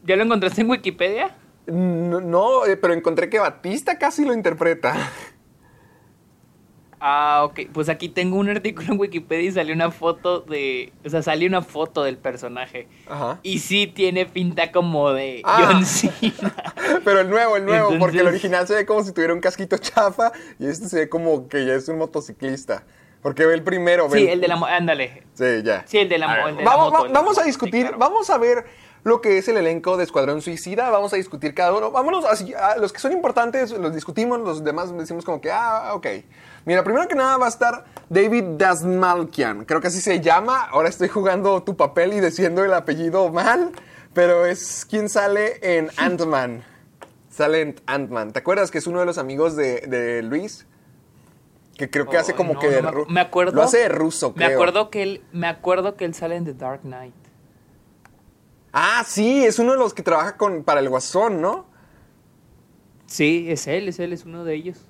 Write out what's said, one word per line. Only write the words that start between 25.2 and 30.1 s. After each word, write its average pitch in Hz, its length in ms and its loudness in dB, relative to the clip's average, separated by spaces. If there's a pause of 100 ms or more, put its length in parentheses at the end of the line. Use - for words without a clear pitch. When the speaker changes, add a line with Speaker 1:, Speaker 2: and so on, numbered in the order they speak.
Speaker 2:
Sí, 120 280 0
ya. 107 240 0
Speaker 1:
Sí, 214 120 2
el 190 100 4
de 170 100 2
la 160 80 -2
mo-, - 60 0
Speaker 2:
A 113 40 2
ver, 151 140 0
Speaker 1:
el 151 60 -10
de 170 80 -6
la 226 60 6
Speaker 2:
vamos, 294 160 6
Speaker 1:
moto, - 80 2
Speaker 2:
va-, 320 80 6
Speaker 1:
el 247 60 -2
de 262 60 -4
la 285 60 6
Speaker 2:
vamos 381 160 2
a 349 40 4
Speaker 1:
moto, 339 40 2
sí, 311 60 2
Speaker 2:
discutir, 233 320 -2
Speaker 1:
claro. 247 160 -4
Speaker 2:
vamos 381 320 2
a 262 80 4
ver 240 260 2 (400)
lo 226 180 4
que 196 160 4
es 190 100 -2
el 220 100 2
elenco 170 400 0
de 175 60 0
Escuadrón 147 380 0